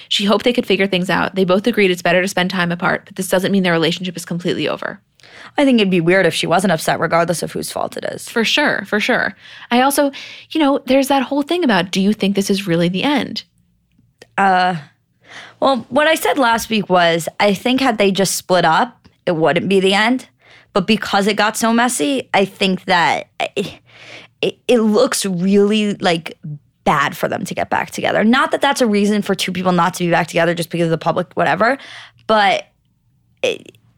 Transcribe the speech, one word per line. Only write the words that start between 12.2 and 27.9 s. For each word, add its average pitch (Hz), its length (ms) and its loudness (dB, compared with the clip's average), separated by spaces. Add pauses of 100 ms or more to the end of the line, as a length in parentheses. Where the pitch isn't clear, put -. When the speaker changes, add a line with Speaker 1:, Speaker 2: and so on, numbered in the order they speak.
Speaker 1:
this 196 140 0
is 196 180 -2
really 170 200 2
the 185 160 -4
end? 269 400 -4 (960)
Speaker 2:
Uh, 185 380 2 (840)
well, 269 300 0
what 294 180 2
I 320 80 4
said - 220 0
last 233 320 0
week 214 200 -2
was, 170 380 2 (120)
I 208 160 2
think 254 260 -2
had 233 160 0
they 196 140 4
just 185 240 0
split 180 280 0
up, 170 440 0 (180)
it 175 100 0
wouldn't 165 320 2
be 196 120 2
the 190 160 2
end. 233 340 0 (440)
But 196 120 0
because 202 420 0
it 208 80 0
got 214 220 0
so 226 160 0
messy, 254 600 0
I 190 120 2
think 190 400 -2
that 160 440 0 (260)
it, - 240 -8 (640)
it, - 260 -4
it 240 120 4
looks 214 460 2
really, 202 680 2
like, 170 420 -4 (460)
bad 151 340 0
for - 100 -4
them - 180 -6
to 175 100 -10
get - 140 -4
back - 220 -4